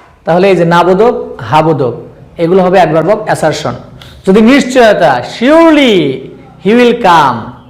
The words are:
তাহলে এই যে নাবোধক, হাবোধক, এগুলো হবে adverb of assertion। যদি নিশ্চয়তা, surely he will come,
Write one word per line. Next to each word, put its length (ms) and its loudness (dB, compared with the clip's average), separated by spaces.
তাহলে 240 0
এই 60 2
যে 100 0
নাবোধক, 760 0
হাবোধক, 520 -2
এগুলো 260 0
হবে 180 2
adverb 240 0
of 120 0
assertion। 380 -4
যদি 140 4
নিশ্চয়তা, 800 2
surely 720 2
he 80 2
will 200 2
come, 440 0